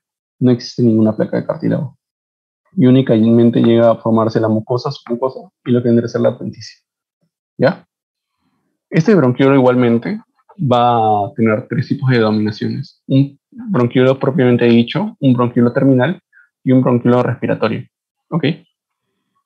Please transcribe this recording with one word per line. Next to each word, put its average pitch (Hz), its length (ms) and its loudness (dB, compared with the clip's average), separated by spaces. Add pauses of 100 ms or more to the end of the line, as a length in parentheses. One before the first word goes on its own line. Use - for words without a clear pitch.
(380)
no 123 120 2
existe 123 320 -4
ninguna 110 340 2
placa - 200 -4
de 117 100 -6
cartílago. - 520 -6 (800)
Y 131 100 2
únicamente 117 760 2
llega 117 300 4
a 110 60 0
formarse 113 440 0
la 110 80 -2
mucosa, 110 420 -4
submucosa, 127 500 -8 (240)
y 123 60 -4
lo 120 120 2
que 120 60 -2
vendría 117 180 2
a 117 40 -8
ser 117 100 -4
la 123 100 0
adventicia. - 520 -12 (760)
¿Ya? - 300 -2 (1040)
Este 208 240 2
bronquiolo 135 400 2
igualmente 123 680 0 (400)
va 117 640 0
a - 80 -12
tener 113 340 0
tres 123 200 -4
tipos 135 220 -2
de 123 80 2
denominaciones. 110 880 -4
Un 139 320 0 (120)
bronquiolo 131 680 0
propiamente 123 480 0
dicho, 120 540 0
un 135 120 2
bronquiolo 120 400 0
terminal 135 480 0 (420)
y 131 100 0
un 127 100 4
bronquiolo 123 400 2
respiratorio. 113 640 -4 (440)
¿Ok? 165 140 -4 (1000)